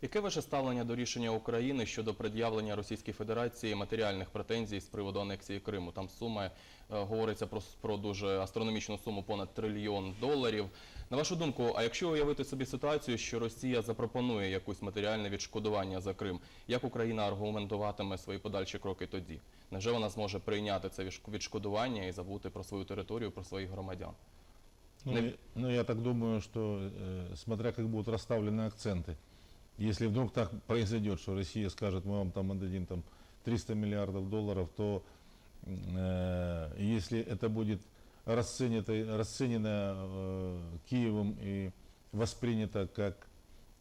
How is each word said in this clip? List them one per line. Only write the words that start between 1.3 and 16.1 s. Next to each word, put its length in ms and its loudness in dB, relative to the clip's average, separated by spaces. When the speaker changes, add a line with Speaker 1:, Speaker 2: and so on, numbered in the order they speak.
Speaker 1:
України 560 2
щодо 280 -2
пред'явлення 640 0
Російській 360 -4
Федерації 640 0
матеріальних 560 0
претензій 500 -2
з 60 -10
приводу 340 -2
анексії 400 -4
Криму? 320 -4
Там 160 -6
сума, 360 -4
е, 60 -2
говориться 580 0
про 140 -4
с-, 200 -14
про 160 -2
дуже 420 2
астрономічну 600 0
суму, 240 -4
понад 320 -2
трильйон 680 0
доларів. 460 2
На 60 0
вашу 200 2
думку, 400 2
а 60 4
якщо 280 2
уявити 340 4
собі 220 -2
ситуацію, 520 2
що 200 0
Росія 440 2
запропонує 680 2
якусь 320 -2
матеріальне 480 2
відшкодування 680 0
за 140 -2